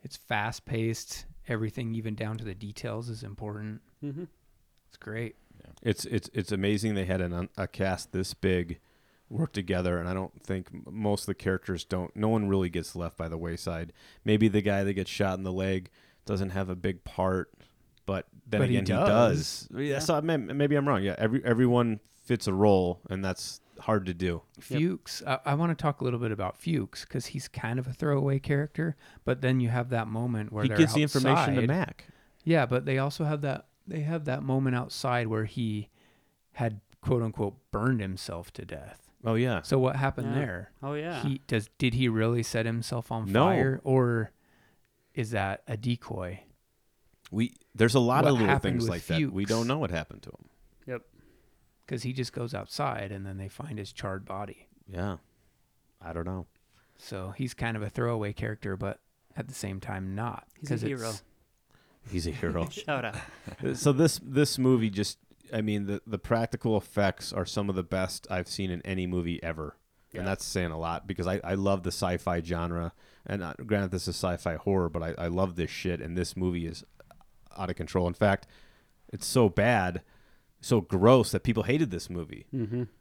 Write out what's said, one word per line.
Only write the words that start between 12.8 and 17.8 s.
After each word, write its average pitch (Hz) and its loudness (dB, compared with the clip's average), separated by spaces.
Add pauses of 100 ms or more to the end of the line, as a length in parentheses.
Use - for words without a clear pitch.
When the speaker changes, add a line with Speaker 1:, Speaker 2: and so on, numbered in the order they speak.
Speaker 3:
left 85 -6
by 82 -4
the 80 -6
wayside. 82 -6 (320)
Maybe 107 6
the 101 4
guy 98 2
that 98 0
gets 95 -2
shot 95 0
in 95 -8
the 92 -4
leg 95 -2 (340)
doesn't 98 -2
have 95 -2
a 92 -2
big 90 -2
part, 92 0 (540)